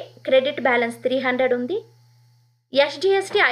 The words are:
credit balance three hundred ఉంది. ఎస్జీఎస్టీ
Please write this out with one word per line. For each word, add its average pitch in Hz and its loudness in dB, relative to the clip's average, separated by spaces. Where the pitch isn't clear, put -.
credit 262 2
balance 240 0
three 254 0
hundred 254 0
ఉంది. 247 -4
ఎస్జీఎస్టీ 381 0